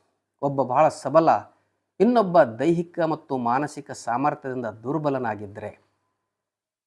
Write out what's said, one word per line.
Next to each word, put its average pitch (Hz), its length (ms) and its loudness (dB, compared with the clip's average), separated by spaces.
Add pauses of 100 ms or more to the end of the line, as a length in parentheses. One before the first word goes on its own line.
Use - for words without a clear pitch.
(420)
ಒಬ್ಬ 135 220 0
ಬಹಳ 131 240 4
ಸಬಲ, 147 420 2 (680)
ಇನ್ನೊಬ್ಬ 196 440 4
ದೈಹಿಕ 160 560 -2
ಮತ್ತು 156 380 -2
ಮಾನಸಿಕ 135 540 -4
ಸಾಮರ್ಥ್ಯದಿಂದ 127 760 -4
ದುರ್ಬಲನಾಗಿದ್ದರೆ 110 1160 -6 (1040)